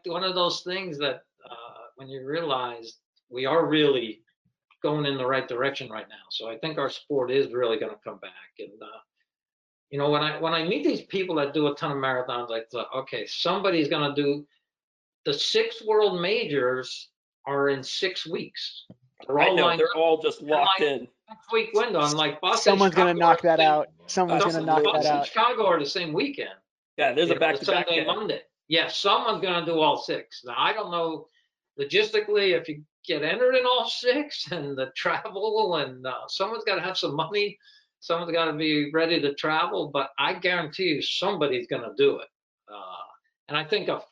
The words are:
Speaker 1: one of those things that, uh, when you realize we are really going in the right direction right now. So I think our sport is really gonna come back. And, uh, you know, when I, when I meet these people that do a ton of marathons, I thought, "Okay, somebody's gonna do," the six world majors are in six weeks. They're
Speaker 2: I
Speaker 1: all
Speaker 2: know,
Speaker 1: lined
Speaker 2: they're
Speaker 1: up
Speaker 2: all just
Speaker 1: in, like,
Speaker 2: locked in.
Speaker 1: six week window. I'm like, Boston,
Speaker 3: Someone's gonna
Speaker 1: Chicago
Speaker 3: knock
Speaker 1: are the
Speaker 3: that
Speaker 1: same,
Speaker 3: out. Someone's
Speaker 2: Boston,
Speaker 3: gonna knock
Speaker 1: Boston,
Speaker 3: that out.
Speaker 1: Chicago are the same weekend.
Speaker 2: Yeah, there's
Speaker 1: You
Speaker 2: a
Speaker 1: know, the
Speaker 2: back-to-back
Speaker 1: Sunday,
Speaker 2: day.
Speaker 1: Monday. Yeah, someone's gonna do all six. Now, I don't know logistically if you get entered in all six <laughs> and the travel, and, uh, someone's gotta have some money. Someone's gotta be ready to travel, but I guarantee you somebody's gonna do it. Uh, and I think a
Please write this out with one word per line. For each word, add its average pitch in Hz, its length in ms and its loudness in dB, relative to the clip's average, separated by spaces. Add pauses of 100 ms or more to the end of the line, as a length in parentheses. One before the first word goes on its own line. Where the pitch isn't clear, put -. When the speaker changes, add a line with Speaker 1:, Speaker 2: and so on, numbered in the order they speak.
Speaker 1:
one 175 160 -4
of 185 140 0
those 175 260 0
things 180 360 -6
that, 135 260 -4 (200)
uh, 117 300 -18 (220)
when 135 120 -18
you 135 160 -12
realize 127 760 -4 (320)
we 127 160 -4
are 156 200 2
really 139 540 2 (600)
going 151 260 -2
in 139 100 -2
the 127 100 -4
right 131 220 -2
direction 131 420 -4
right 107 180 -12
now. - 220 -20
So 113 180 -8
I 113 100 -10
think 156 200 -6
our 135 100 0
sport 131 440 -2
is 131 200 2
really 117 280 0
gonna 107 240 -6
come 101 160 -12
back. 95 100 -16 (300)
And, 98 200 -16
uh, 107 200 -18 (880)
you 143 80 -6
know, 143 100 2
when 147 140 4
I, 151 180 -2
when 160 120 -2
I 165 100 0
meet 233 220 -2
these 262 180 0
people 185 340 -4
that 143 160 0
do 151 140 2
a 143 80 0
ton 156 160 -4
of 139 60 -4
marathons, 123 560 -4
I 113 180 -4
thought, 120 240 -6
"Okay, 131 320 -6
somebody's 180 640 0
gonna 147 260 -2
do," 143 320 0 (800)
the - 100 -2
six 226 500 -2
world 214 360 2
majors 143 920 -2 (340)
are 139 260 0
in 135 120 -2
six - 420 -6
weeks. - 640 -10 (400)
They're 139 140 2
Speaker 2:
I 170 80 6
Speaker 1:
all 185 80 4
Speaker 2:
know, 160 80 6
Speaker 1:
lined 165 160 4
Speaker 2:
they're 160 100 4
Speaker 1:
up 160 60 -4
Speaker 2:
all 160 260 4
just 151 200 -2
Speaker 1:
in, 147 60 -12
like, 151 120 4
Speaker 2:
locked 190 220 4
in. 131 260 0 (200)
Speaker 1:
six - 240 -18
week 220 200 0
window. 214 280 2
I'm 147 160 2
like, 151 240 0
Boston, 202 340 4
Speaker 3:
Someone's 190 200 6
gonna 180 200 6
Speaker 1:
Chicago 170 40 -2
Speaker 3:
knock 165 200 8
Speaker 1:
are - 40 -12
the 175 60 4
Speaker 3:
that 160 100 6
Speaker 1:
same, 156 100 8
Speaker 3:
out. 151 200 4 (180)
Someone's 175 380 2
Speaker 2:
Boston, 165 180 0
Speaker 3:
gonna 156 40 -4
knock 156 180 4
Speaker 1:
Boston, 151 180 4
Speaker 3:
that 147 160 4
out. 143 80 0
Speaker 1:
Chicago 220 400 2
are 160 140 4
the 143 60 -2
same 170 260 -4
weekend. 160 380 -4 (460)
Speaker 2:
Yeah, 143 160 2
there's 165 160 2
Speaker 1:
You 165 60 4
Speaker 2:
a - 60 -2
Speaker 1:
know, - 0 -
the - 0 -
Speaker 2:
back-to-back 160 480 2
Speaker 1:
Sunday, 160 160 2
Speaker 2:
day. - 20 -6
Speaker 1:
Monday. 185 360 -2 (260)
Yeah, 160 180 2
someone's 214 560 0
gonna 175 240 -2
do 165 140 0
all 147 160 4
six. - 480 -8
Now, 120 120 -10
I 160 160 0
don't 208 200 -6
know 165 340 -4 (540)
logistically 208 760 2
if - 120 -4
you 151 160 -10 (200)
get 151 200 -2
entered 247 320 2
in 247 100 2
all 240 220 2
six 277 580 -2
<laughs> 147 60 -8
and 143 260 -6
the 131 160 -4
travel, 196 800 -2
and, 127 300 -6
uh, 120 220 -8
someone's 214 360 -4
gotta 190 180 -2
have 185 140 -6
some 147 200 -2
money. 202 420 -2 (400)
Someone's 170 340 -4
gotta 165 200 2
be 151 400 0
ready 160 300 2
to 143 120 0
travel, 160 580 -2
but 139 180 -2 (100)
I 160 140 0
guarantee 180 500 -2
you 151 180 0
somebody's 151 640 0
gonna 120 300 -6
do 135 240 4
it. - 80 -16 (440)
Uh, 92 240 -14 (520)
and 147 100 -2
I 156 60 -2
think 185 240 -2
a 143 120 -2 (120)